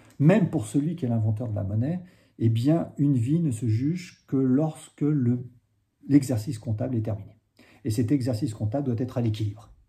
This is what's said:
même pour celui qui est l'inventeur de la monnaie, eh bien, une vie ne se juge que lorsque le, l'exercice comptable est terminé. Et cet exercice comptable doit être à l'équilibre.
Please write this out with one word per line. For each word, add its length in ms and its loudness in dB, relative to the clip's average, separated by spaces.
même 300 6
pour 160 -2
celui 280 0
qui 100 -8
est 40 0
l'inventeur 400 0
de 80 -6
la 80 -4
monnaie, 360 -2
eh 100 4
bien, 500 2
une 160 4
vie 260 2
ne 120 0
se 140 -4
juge 600 -2
que 100 -2
lorsque 680 0
le, 440 0
l'exercice 500 2
comptable 380 -4
est 60 -2
terminé. 340 -8
Et 60 -4
cet 200 0
exercice 440 -2
comptable 320 -4
doit 120 -2
être 200 -6
à 20 0
l'équilibre. 500 -4